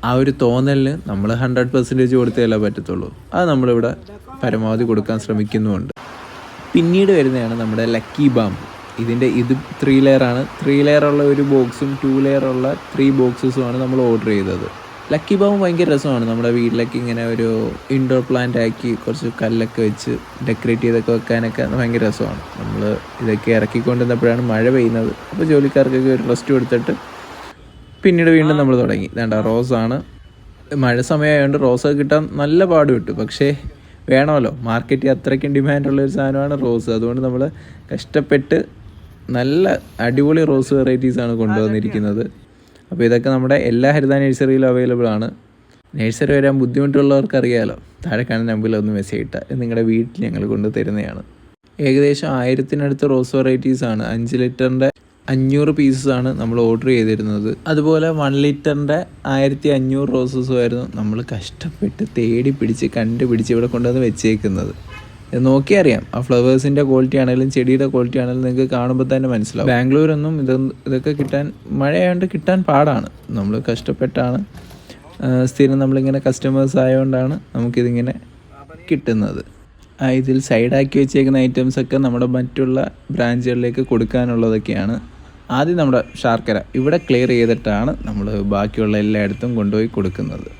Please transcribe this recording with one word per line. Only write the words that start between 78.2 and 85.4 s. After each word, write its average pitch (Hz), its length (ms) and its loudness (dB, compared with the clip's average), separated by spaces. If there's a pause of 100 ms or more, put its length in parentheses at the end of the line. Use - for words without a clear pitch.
കിട്ടുന്നത്. 110 540 -2 (580)
ആ, 131 80 2 (140)
ഇതിൽ 131 160 2 (100)
സൈഡാക്കി 131 540 2
വെച്ചേക്കുന്ന 135 440 2
ഐറ്റംസൊക്കെ 127 600 0
നമ്മുടെ 123 220 0 (100)
മറ്റുള്ള 127 500 -2 (280)
ബ്രാഞ്ചുകളിലേക്ക് 123 760 0
കൊടുക്കാനുള്ളതൊക്കെയാണ്. 113 1040 0 (600)